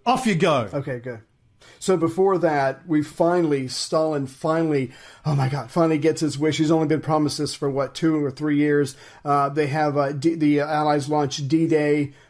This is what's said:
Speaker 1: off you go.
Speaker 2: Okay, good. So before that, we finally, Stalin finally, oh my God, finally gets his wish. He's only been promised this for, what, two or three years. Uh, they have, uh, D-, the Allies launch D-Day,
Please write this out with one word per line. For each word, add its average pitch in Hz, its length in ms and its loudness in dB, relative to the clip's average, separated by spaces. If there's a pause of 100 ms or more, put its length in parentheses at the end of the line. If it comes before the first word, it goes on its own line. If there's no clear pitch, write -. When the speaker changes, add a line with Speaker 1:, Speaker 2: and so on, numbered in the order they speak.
Speaker 1:
off 247 220 0
you 202 80 2
go. 147 380 2
Speaker 2:
Okay, 135 260 -6
good. 117 200 -12 (600)
So 185 180 0
before 180 400 2
that, 143 500 0
we 151 160 0
finally, 165 640 0
Stalin 156 600 -2
finally, 156 640 -2 (340)
oh 151 100 0
my 135 140 0
God, 139 200 -6
finally 160 280 2
gets 156 240 0
his 143 180 -2
wish. 156 180 0
He's 156 140 2
only 160 160 2
been 151 140 0
promised 151 380 0
this 147 140 -4
for, 143 160 -4
what, 131 240 -4
two 156 300 0
or 135 80 -2
three 147 260 -2
years. 147 380 2 (300)
Uh, 143 240 2
they 147 180 0
have, 147 300 0
uh, 143 160 0
D-, 160 220 -2
the 147 260 2
Allies 151 480 0
launch 147 380 -2
D-Day, 151 640 2 (160)